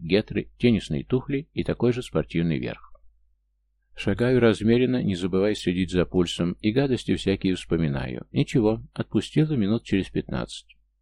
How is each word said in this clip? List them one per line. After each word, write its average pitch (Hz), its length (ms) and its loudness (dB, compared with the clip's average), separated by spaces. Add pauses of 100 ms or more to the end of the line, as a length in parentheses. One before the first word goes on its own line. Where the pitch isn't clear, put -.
гетры, 98 580 -2
теннисные 95 460 2
туфли 139 480 -4
и 113 100 -2
такой 117 300 0
же 117 100 -8
спортивный 82 560 -2
верх. - 300 -10 (1080)
Шагаю 120 420 0
размеренно, 117 640 4
не 98 140 -2
забывая 95 380 0
следить 90 360 -2
за 90 160 2
пульсом, 90 540 0
и 110 100 0
гадости 123 460 0
всякие 95 400 0
вспоминаю. 67 760 -4
Ничего, 113 500 0 (140)
отпустила 147 600 -2
минут 110 280 0
через 98 260 -2
пятнадцать. - 680 -8 (260)